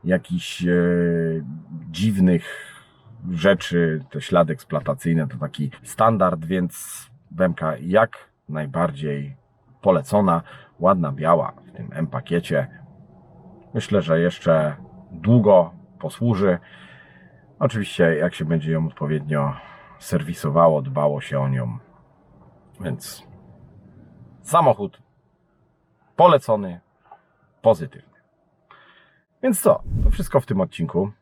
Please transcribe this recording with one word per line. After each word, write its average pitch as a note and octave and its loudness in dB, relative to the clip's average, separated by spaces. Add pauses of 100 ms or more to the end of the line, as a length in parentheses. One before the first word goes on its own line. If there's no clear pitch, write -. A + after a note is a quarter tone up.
jakichś, F2+ -4
e, F2 2 (1160)
dziwnych F2+ 0 (560)
rzeczy. E2+ 0
Te D2 -8
ślady E2+ 2
eksploatacyjne D2+ -2
to B1+ -12
taki D2 -6 (120)
standard, F#2+ 2
więc F2+ -6 (240)
B F2 -2
M F2 0
K D#2 -4
jak G2 0 (180)
najbardziej D2 -4 (440)
polecona. F2+ 2 (360)
Ładna, E2+ 2
biała D2+ 0 (140)
w - -20
tym - -14
M - -6
pakiecie. C#2+ -4 (920)
Myślę, G#2 0
że D#2+ 0
jeszcze D#2+ 0 (340)
długo F#2+ 4 (260)
posłuży. G2+ 0 (1000)
Oczywiście F2+ 0
jak E2+ -2
się E2 -6
będzie D#2 -2
ją D#2+ 0
odpowiednio D2 -4 (420)
serwisowało, E2 2
dbało C#2+ -2
się C#2 -6
o C2+ -2
nią. B1 -6 (1000)
Więc - -10 (1160)
samochód B2+ 0 (1120)
polecony, A2+ 2 (840)
pozytywny. - -2 (1300)
Więc B3 0
co? - 2 (220)
To - 6
wszystko - 0
w - -18
tym F#2+ -2
odcinku. F2+ -2 (120)